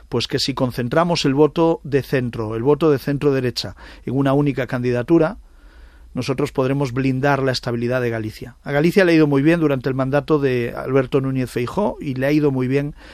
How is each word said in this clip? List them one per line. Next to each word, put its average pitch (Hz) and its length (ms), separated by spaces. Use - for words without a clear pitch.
Pues 120 180
que 135 120
si 135 160
concentramos 143 720
el 135 100
voto 160 480
de 135 180
centro, 117 540
el 117 80
voto 147 260
de 143 80
centro-derecha 135 800
en 123 140
una 139 160
única 139 320
candidatura, 127 720
nosotros 135 400
podremos 135 400
blindar 135 500
la 131 80
estabilidad 120 480
de 123 100
Galicia. 113 540
A 143 80
Galicia 170 320
le 175 80
ha 165 40
ido 156 120
muy 139 140
bien 165 180
durante 143 300
el 127 60
mandato 135 440
de 123 340
Alberto 135 460
Núñez 131 320
Feijóo 180 480
y 147 140
le 127 120
ha 143 60
ido 147 200
muy 127 180
bien 143 260